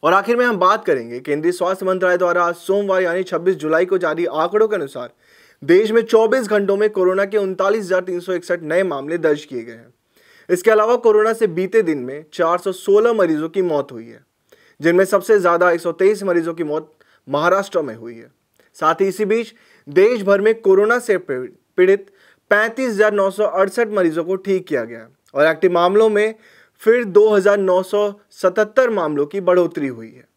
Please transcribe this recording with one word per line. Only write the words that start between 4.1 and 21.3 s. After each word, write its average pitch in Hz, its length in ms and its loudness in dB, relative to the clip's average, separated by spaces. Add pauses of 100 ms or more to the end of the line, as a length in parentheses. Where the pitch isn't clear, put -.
आंकड़ों 170 420 0
के 208 80 -4
अनुसार 135 380 -10 (480)
देश 185 300 4
में 226 100 4
चौबीस 226 460 2
घंटों 202 300 0
में 214 120 2
कोरोना 190 360 0
के 202 120 -4
उनतालीस 196 460 -2
हजार 180 180 -2
तीन 180 180 -6
सौ 180 140 -6
इकसठ 175 280 -4
नए 165 220 0
मामले 156 340 -6
दर्ज 151 280 0
किए 123 180 -10
गए 117 100 -16
हैं। 117 200 -20 (560)
इसके 185 220 2
अलावा 214 240 2
कोरोना 220 380 2
से 226 140 -2
बीते 185 340 -2
दिन 165 160 -2
में 135 360 -10
चार 170 240 0
सौ 185 140 -4
सोलह 208 420 0
मरीजों 165 360 0
की 190 120 -4
मौत 147 300 -2
हुई 117 140 -16
है, 117 140 -20 (600)
जिनमें 170 260 2
सबसे 202 340 2
ज्यादा 175 320 2
एक 170 100 -2
सौ 170 100 -4
तेईस 190 320 0
मरीजों 170 300 -2
की 165 100 -8
मौत 156 280 -6 (360)
महाराष्ट्र 170 540 0
में 123 140 -8
हुई 117 200 -16
है। 113 140 -20 (460)
साथ 160 260 -2
ही 196 60 2
इसी 190 180 -4
बीच 220 280 -2 (340)
देश 202 340 2
भर 196 200 2
में 214 200 2
कोरोना 208 380 4
से 220 200 -2
पीड़ित 180 920 -2 (400)